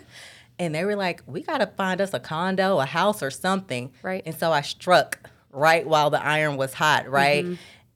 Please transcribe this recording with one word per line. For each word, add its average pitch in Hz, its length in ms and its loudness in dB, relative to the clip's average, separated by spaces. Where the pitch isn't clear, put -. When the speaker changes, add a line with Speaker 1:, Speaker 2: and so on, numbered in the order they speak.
Speaker 1:
<laughs> - 40 -20
And 165 160 -2
they 165 100 -2
were 208 100 -2
like, 185 300 -4
"We 143 160 -10
gotta 285 240 -2
find 185 360 -4
us 190 120 -2
a 127 60 -4
condo, 190 600 0
a 131 60 2
house, 170 380 0
or 135 80 -4
something." 160 600 -4
Speaker 2:
Right. 185 240 -6
Speaker 1:
And 160 80 -10
so 165 160 0
I 147 100 2
struck - 560 2
right 160 340 4
while 151 240 4
the 143 140 0
iron 147 340 0
was 131 160 -4
hot, 143 360 2
right? 143 360 2
Speaker 2:
Mm-hmm. 175 100 -6